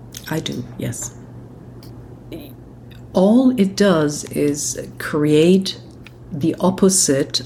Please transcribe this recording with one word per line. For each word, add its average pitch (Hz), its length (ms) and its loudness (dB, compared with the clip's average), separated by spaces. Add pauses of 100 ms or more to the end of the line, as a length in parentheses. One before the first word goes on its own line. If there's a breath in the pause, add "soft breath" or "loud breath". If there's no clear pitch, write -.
(300)
I 156 100 -6
do, 139 240 -8 (140)
yes. - 380 -8 (2000)
All 247 460 4
it 190 180 2
does 156 480 2
is 147 640 -4 (100)
create 160 840 2 (500)
the 151 300 -2
opposite 185 840 2